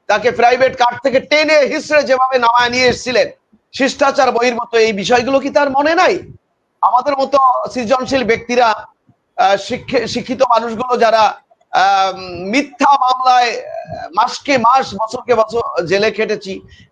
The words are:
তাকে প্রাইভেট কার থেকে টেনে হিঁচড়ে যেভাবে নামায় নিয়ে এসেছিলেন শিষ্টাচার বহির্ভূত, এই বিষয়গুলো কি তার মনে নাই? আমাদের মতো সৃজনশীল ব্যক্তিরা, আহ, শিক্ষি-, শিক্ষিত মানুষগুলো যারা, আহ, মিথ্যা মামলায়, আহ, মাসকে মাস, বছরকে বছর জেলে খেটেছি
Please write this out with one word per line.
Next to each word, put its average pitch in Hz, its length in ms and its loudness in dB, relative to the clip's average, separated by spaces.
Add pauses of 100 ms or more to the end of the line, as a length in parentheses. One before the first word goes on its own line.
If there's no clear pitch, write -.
তাকে 208 240 0
প্রাইভেট 247 460 2
কার 247 160 0 (100)
থেকে 262 180 0
টেনে 302 380 2
হিঁচড়ে 294 440 0
যেভাবে 254 360 0
নামায় 240 320 2
নিয়ে 254 160 0
এসেছিলেন 240 420 0 (440)
শিষ্টাচার 262 600 0
বহির্ভূত, 233 420 -2
এই 226 180 2
বিষয়গুলো 240 480 0
কি 269 100 -6
তার 285 200 0
মনে 285 240 0
নাই? 311 240 2 (600)
আমাদের 247 380 0
মতো 269 200 0 (320)
সৃজনশীল 254 540 -2
ব্যক্তিরা, 226 440 0 (680)
আহ, 190 200 2
শিক্ষি-, 233 500 -4
শিক্ষিত 240 360 -4
মানুষগুলো 233 540 0
যারা, 220 440 2 (300)
আহ, 190 420 2 (320)
মিথ্যা 277 480 0
মামলায়, 254 580 2
আহ, - 640 -12
মাসকে 247 440 0
মাস, 247 360 2
বছরকে 233 400 -4
বছর 220 520 -2
জেলে 196 240 0
খেটেছি 208 500 -6 (320)